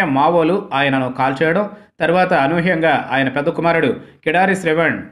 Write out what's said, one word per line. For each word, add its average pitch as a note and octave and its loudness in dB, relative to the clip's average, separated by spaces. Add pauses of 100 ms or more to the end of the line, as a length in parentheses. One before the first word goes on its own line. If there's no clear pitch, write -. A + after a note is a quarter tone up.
(160)
మావోలు D#3+ 2 (240)
ఆయనను C3+ 0
కాల్చేయడం, D#3+ 0 (380)
తర్వాత F3+ 2 (100)
అనూహ్యంగా E3 0 (220)
ఆయన C3+ 0
పెద్ద C#3+ -2
కుమారుడు E3 0 (360)
కిడారి F#3 2
శ్రవణ్ D#3+ 0 (160)